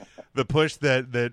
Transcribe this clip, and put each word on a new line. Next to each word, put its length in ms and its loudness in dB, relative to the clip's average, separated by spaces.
the 100 0
push 320 0
that, 340 0
that, 220 -2